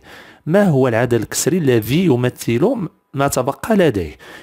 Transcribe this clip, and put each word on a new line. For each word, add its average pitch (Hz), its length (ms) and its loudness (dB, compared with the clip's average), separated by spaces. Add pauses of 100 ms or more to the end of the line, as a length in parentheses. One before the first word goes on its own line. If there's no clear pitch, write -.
(460)
ما 190 220 2
هو 135 200 2
العدد 120 260 0
الكسري 127 440 -2
الذي 127 460 0
يمثل 131 840 0 (260)
ما 139 140 0
تبقى 135 480 -2
لديه؟ 101 400 0 (260)